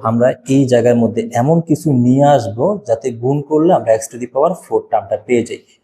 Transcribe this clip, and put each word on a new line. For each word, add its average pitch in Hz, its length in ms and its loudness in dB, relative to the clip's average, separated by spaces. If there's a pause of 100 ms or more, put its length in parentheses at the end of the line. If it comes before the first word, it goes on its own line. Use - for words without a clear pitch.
আমরা 120 200 2 (260)
এই 139 80 4 (100)
জায়গার 120 300 4
মধ্যে 110 200 -2 (180)
এমন 151 160 2 (120)
কিছু 156 200 -2 (160)
নিয়ে 131 200 4 (120)
আসব 107 220 -4 (300)
যাতে 113 180 -2 (160)
গুণ 139 140 -2 (140)
করলে 156 280 2
আমরা 113 200 -2
x 110 120 -10
to 123 120 -18
the 120 120 -8
power 156 180 0 (120)
four 110 160 -2 (100)
টার্মটা 104 260 -4 (100)
পেয়ে 120 220 0
যাই, - 120 -12 (240)